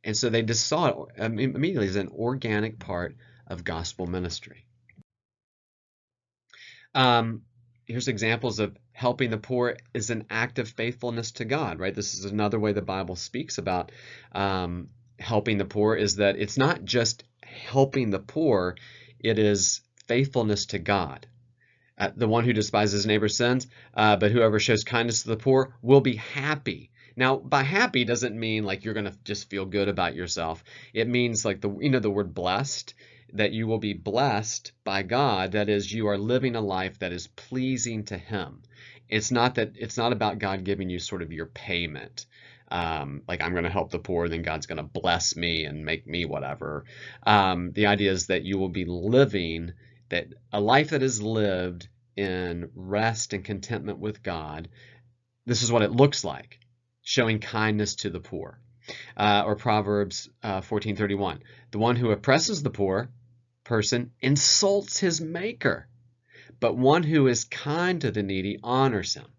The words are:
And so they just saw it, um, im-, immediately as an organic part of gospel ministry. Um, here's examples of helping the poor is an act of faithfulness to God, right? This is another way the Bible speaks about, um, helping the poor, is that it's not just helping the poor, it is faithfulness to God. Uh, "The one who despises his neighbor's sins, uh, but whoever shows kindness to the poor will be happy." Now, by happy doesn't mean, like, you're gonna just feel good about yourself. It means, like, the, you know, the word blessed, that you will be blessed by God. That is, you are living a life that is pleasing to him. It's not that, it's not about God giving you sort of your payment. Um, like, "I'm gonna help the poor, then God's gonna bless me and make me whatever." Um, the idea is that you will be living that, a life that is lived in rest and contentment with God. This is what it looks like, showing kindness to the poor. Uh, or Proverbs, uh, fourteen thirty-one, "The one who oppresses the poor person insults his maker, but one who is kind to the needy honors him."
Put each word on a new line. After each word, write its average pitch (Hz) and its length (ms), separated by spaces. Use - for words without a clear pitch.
And 107 140
so 123 120
they 113 140
just 110 240
saw 160 220
it, - 80
um, 110 200
im-, 131 180
immediately 135 320
as 92 80
an 98 120
organic 113 680
part 87 380
of 87 180
gospel 85 420
ministry. 87 600
Um, 117 480
here's 123 220
examples 113 500
of 104 180
helping 123 380
the 110 80
poor 123 380
is 113 180
an 113 200
act 120 280
of 113 100
faithfulness 117 640
to 120 120
God, 127 360
right? 98 140
This 104 200
is 95 100
another 104 360
way 104 120
the 101 100
Bible 92 340
speaks - 420
about, 90 340
um, 92 560
helping 104 400
the 98 60
poor, 107 320
is 95 200
that 101 220
it's - 180
not 135 280
just 117 400
helping 135 680
the 95 100
poor, 101 560
it 110 200
is 104 420
faithfulness 120 600
to 101 120
God. 82 480
Uh, 98 180
"The 117 140
one 117 160
who 123 80
despises 104 400
his 101 140
neighbor's 107 300
sins, 123 300
uh, 107 220
but 104 160
whoever 110 280
shows 110 240
kindness 117 380
to 113 60
the 113 80
poor 131 460
will 131 180
be 117 160
happy." 135 720
Now, 131 200
by 135 260
happy 151 420
doesn't 117 340
mean, 110 260
like, 98 200
you're 110 100
gonna 101 200
just - 260
feel 95 160
good 98 220
about 87 280
yourself. 85 480
It 113 160
means, 120 360
like, 98 160
the, 101 100
you 139 100
know, 127 100
the 104 100
word 98 240
blessed, 92 600
that 104 180
you 110 140
will 110 120
be 104 140
blessed 107 800
by 98 180
God. 98 500
That 104 160
is, 101 240
you 110 160
are 101 100
living 120 380
a 113 40
life 95 380
that 90 140
is 87 160
pleasing 117 760
to 98 140
him. 85 440
It's 107 220
not 123 260
that, 104 200
it's 110 200
not 120 160
about 104 260
God 95 260
giving 95 260
you 87 80
sort 90 240
of 80 100
your 80 140
payment. 80 800
Um, 76 580
like, 87 140
"I'm 85 120
gonna 85 160
help 87 200
the 85 80
poor, 85 300
then 82 140
God's 80 240
gonna 80 160
bless 85 540
me 82 280
and 76 200
make 80 220
me 85 180
whatever." 73 600
Um, 92 480
the 104 140
idea 101 240
is 90 160
that 90 160
you 95 160
will 95 100
be 90 160
living 87 880
that, 87 200
a 104 80
life 135 300
that 139 120
is 117 200
lived 92 680
in 92 580
rest 107 580
and 95 120
contentment 104 540
with 107 240
God. 80 460
This 120 160
is 117 100
what 113 100
it 101 80
looks 135 340
like, - 360
showing 113 380
kindness 107 560
to 101 140
the 87 100
poor. - 400
Uh, 104 280
or 104 120
Proverbs, 104 720
uh, 98 180
fourteen 104 340
thirty-one, 98 480
"The 104 60
one 117 180
who 120 140
oppresses 113 520
the 101 80
poor 101 400
person 120 460
insults 196 800
his 165 240
maker, 170 640
but 117 160
one 139 260
who 147 240
is 123 180
kind 170 580
to 120 80
the 104 120
needy 98 400
honors 123 520
him." 69 120